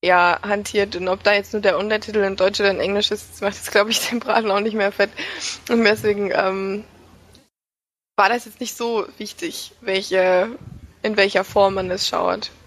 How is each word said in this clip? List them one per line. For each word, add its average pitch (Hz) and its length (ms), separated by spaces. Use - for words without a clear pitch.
ja, 175 380
hantiert. 202 540
Und 185 120
ob 190 140
da 202 100
jetzt 202 220
nur 208 80
der 185 160
Untertitel 214 400
in 196 180
Deutsch 196 240
oder 202 100
in 185 100
Englisch 202 300
ist, - 220
das - 80
macht 202 140
jetzt, - 180
glaub 208 160
ich, - 220
den 240 100
Braten 220 300
auch 202 100
nicht 214 160
mehr 202 160
fett. 202 180
Und 233 140
deswegen, 208 500
ähm, 190 500
war 196 120
das 240 160
jetzt - 160
nicht 247 160
so 233 300
wichtig, - 640
welche, 190 680
in 214 140
welcher 196 260
Form 196 320
man 185 160
es 190 160
schaut. 180 440